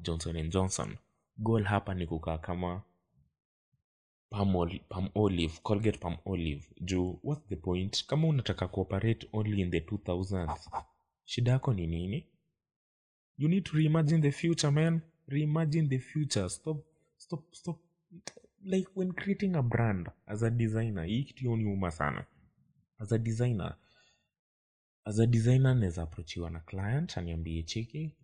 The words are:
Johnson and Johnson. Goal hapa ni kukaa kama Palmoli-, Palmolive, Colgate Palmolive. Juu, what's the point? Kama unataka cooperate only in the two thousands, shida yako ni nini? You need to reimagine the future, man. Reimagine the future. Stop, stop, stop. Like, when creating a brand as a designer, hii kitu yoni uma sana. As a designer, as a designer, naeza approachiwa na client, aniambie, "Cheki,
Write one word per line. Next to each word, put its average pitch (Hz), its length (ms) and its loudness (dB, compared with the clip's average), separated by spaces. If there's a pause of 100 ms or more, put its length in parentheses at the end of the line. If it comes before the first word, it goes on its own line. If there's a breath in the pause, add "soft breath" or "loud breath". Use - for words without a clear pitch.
Johnson 85 360 -4
and 82 160 -4
Johnson. 95 440 0 (400)
Goal 110 280 2
hapa 98 300 0
ni 90 120 -4
kukaa 80 320 -4
kama 90 440 -4 (1500)
Palmoli-, 95 580 0
Palmolive, 92 720 0
Colgate 107 360 0
Palmolive. 85 680 -4 (140)
Juu, 90 420 -2
what's 147 260 -6
the 98 80 -6
point? 92 500 -2
Kama 156 220 2
unataka 117 400 0
cooperate 98 640 -2
only 107 280 0
in 90 100 0
the 85 100 0
two 101 180 -6
thousands, 92 720 -4 (540)
shida 120 280 0
yako 127 220 2
ni 87 120 -2
nini? 90 400 -2 (1120)
You 143 100 2
need 185 160 2
to - 120 -2
reimagine 156 460 6
the 143 100 4
future, 160 380 0
man. 160 300 4 (280)
Reimagine 151 600 2
the 131 100 2
future. 127 500 -2
Stop, - 360 -6 (340)
stop, - 360 -10
stop. 165 240 -8 (840)
Like, 190 300 0
when 185 180 -2
creating 190 440 0
a 143 60 4
brand 110 460 2 (180)
as 104 160 -4
a 117 80 4
designer, 113 540 0
hii 110 200 -2
kitu - 200 -12
yoni 113 200 2
uma 98 260 0
sana. 73 340 -2 (720)
As 110 140 -2
a 113 60 4
designer, 110 580 -2 (1300 soft breath)
as 104 160 0
a 113 60 8
designer, 123 480 6
naeza 87 280 2
approachiwa 82 480 -8
na 82 100 -8
client, 104 580 -4
aniambie, 82 440 -4
"Cheki, 117 480 -6 (140)